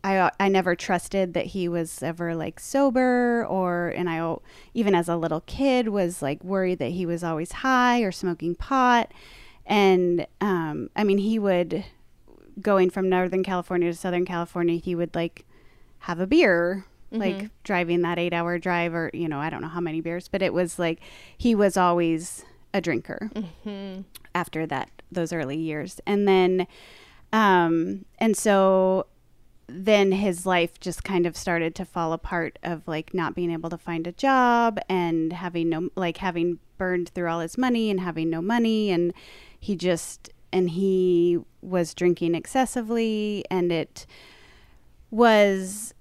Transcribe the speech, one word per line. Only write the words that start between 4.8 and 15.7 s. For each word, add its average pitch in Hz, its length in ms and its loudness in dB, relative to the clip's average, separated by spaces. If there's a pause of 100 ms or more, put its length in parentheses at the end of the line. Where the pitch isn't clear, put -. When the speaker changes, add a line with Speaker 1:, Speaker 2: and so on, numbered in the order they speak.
Speaker 1:
as 170 140 0
a 170 80 0
little 165 240 -2
kid 254 480 0
was, 185 320 -2
like, 143 200 -4
worried 185 380 -2
that 123 120 -4
he 180 140 -4
was 170 160 -4
always 165 300 -4
high 247 480 2
or 196 140 0
smoking 170 420 -4
pot. 247 560 2 (600)
And, 180 540 4 (160)
um, 160 540 -2
I 214 80 0
mean, 202 160 4
he 220 180 0
would, 185 480 0 (760)
going 190 300 4
from 190 180 -2
Northern 185 360 2
California 180 480 -2
to 170 40 -4
Southern 180 300 -2
California, 170 540 -2
he 175 160 -4
would, 170 180 -4
like, 170 320 -6 (540)